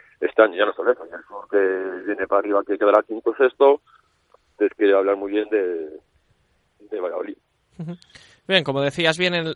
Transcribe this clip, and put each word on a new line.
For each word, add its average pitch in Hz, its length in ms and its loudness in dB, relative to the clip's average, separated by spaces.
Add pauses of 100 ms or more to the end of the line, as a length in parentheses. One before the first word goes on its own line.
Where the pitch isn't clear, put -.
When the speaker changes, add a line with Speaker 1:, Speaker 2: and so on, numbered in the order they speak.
(200)
Speaker 1:
este - 220 2
año. 101 140 4
Ya 101 100 2
no 98 80 -4
solo 113 200 0
eso, - 140 -6
ya 85 100 -16
el 85 80 -18
sur 101 220 -18
que 95 600 -2
viene 104 180 -4
para 101 140 0
arriba 101 260 0
que 101 100 -2
quedará 104 280 4
quinto 113 260 -6
o 117 60 -4
sexto, 139 460 4 (760)
tienes 104 180 0
que 98 180 2
hablar 98 220 2
muy 98 160 -8
bien 104 180 -2
de, 90 400 -4 (1000)
de 107 80 -8
Valladolid. 90 380 -8 (400)
Speaker 2:
Ujú. 170 160 -12 (520)
Bien, 185 200 0
como 139 160 -2
decías, 160 360 0
vienen 175 380 -2